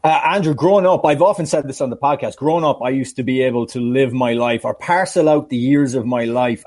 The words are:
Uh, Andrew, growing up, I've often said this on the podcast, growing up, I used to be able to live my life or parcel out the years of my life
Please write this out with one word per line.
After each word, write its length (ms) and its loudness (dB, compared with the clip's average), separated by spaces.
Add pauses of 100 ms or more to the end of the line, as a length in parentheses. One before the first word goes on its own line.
Uh, 200 4
Andrew, 300 0
growing 320 2
up, 180 2
I've 180 2
often 240 2
said 200 -2
this 140 -10
on 100 -2
the 60 -8
podcast, 400 -2
growing 280 0
up, 160 0
I 100 -2
used 260 -4
to 80 -6
be 180 0
able 260 0
to 120 -8
live 320 0
my 220 0
life 300 -2
or 80 -4
parcel 560 0
out 200 2
the 80 -6
years 380 2
of 120 -4
my 200 -2
life 400 -2